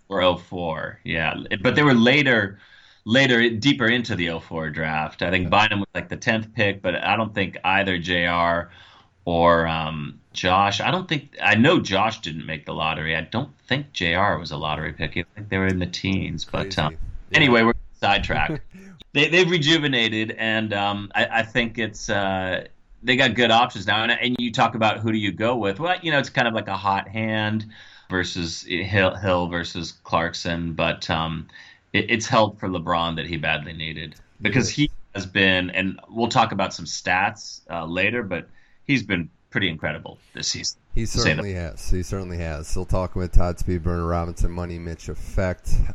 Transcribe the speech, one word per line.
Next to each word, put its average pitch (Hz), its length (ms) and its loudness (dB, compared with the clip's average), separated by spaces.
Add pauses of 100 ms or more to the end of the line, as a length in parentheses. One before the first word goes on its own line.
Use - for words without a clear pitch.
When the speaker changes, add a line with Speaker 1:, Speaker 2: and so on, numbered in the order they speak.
Speaker 1:
were 95 140 -2
oh 90 160 4
four. 85 640 -8
Yeah, 80 320 -2 (260)
but 117 140 2
they 147 80 4
were 139 120 6
later, 117 640 4 (440)
later, 120 460 4
deeper 117 380 2
into 117 280 0
the 87 140 -2
oh 82 100 -4
four 80 300 -6
draft. 78 520 -4
I 90 80 0
think 92 160 0
Speaker 2:
Yeah. 80 40 -2
Speaker 1:
Bynum 104 300 4
was, 101 140 -4
like, 87 160 -8
the 87 80 -8
tenth 110 360 -2
pick, 101 300 0
but 87 120 0
I 98 200 0
don't 110 180 -2
think 95 300 -2
either 95 340 2
J 87 300 0
R 85 420 0 (560)
or, 85 420 4
um, 78 520 -6 (140)
Josh. 98 480 2
I 110 100 0
don't 185 160 -2
think, - 340 -6
I 104 140 4
know 143 240 6
Josh 101 420 0
didn't 78 240 -10
make 78 200 -8
the 78 80 -8
lottery. 80 420 -2
I 80 60 -2
don't 80 280 -4 (180)
think 143 260 -2
J 85 200 0
R 92 240 2
was 82 140 -10
a 73 60 -6
lottery 78 360 -4
pick. 78 240 -6
I 87 60 -2 (100)
think 107 160 -14
they 95 80 0
were 95 100 2
in 92 120 0
the 87 80 -2
teens. 85 580 -4
But, 78 300 -6
Speaker 2:
Crazy. 85 60 2
Speaker 1:
um, 76 160 -2 (340)
Speaker 2:
Yeah. 151 60 2
Speaker 1:
anyway, 123 260 6
we're 113 100 6 (260)
sidetracked. 101 640 0
Speaker 2:
<laughs> - 40 -20 (440)
Speaker 1:
They, 151 160 4
they've 175 180 6
rejuvenated, 135 920 2
and, 110 340 0
um, 101 400 -2
I, 113 180 2
I 113 120 2
think 117 340 -2
it's, 110 320 -6
uh, 95 560 -2 (380)
they 123 120 2
got 123 200 2
good 117 160 4
options 113 340 2
now. 104 160 0
And, 117 100 0
and 123 280 -2
you 120 120 -4
talk 117 220 2
about 107 280 0
who 110 100 0
do 110 80 0
you 104 120 -2
go 110 240 0
with? 98 240 -2
Well, 175 220 0
you 165 100 -4
know, 147 60 2
it's 135 140 0
kind 123 160 2
of 113 80 -2
like 101 120 -4
a 98 80 -6
hot 98 320 0
hand 107 600 -2 (420)
versus 90 540 -4
Hill, 92 500 2
Hill 90 360 0
versus 85 420 -6 (120)
Clarkson, 85 720 -4
but, 82 380 -2
um, 80 360 -4 (440)
it, 101 180 0
it's 113 160 0
help 107 340 2
for 104 80 -6
LeBron 85 500 -2
that 76 100 -6
he 85 100 -6
badly 78 360 -4
needed 80 420 -10 (260)
because 107 280 0
Speaker 2:
Yes. - 80 -8
Speaker 1:
he 147 140 2 (220)
has 95 140 -8
been, 92 420 2
and 95 300 -4 (100)
we'll 113 200 -2
talk 113 220 4
about 95 220 -2
some 85 120 -12
stats, 92 840 -4
uh, 82 160 -6
later, 98 380 0
but 90 260 -8 (380)
he's 127 160 0
been 87 260 -2 (220)
pretty 95 180 0
incredible 78 480 -8 (160)
this 67 140 -8
season, - 320 -6 (160)
Speaker 2:
He 113 60 2
Speaker 1:
to 107 60 -2
say - 100 -4
the 120 80 2
Speaker 2:
certainly 92 280 0
has. 85 380 -6
He 90 100 2
certainly 90 360 -6
has. 80 300 -6
Still 92 180 0
talking 92 340 0
with 90 140 -2
Todd 87 260 8
Speedburner, 85 500 0
Robinson 85 400 0
Money 87 300 -6
Mitch 85 300 -10
effect, - 640 0 (200)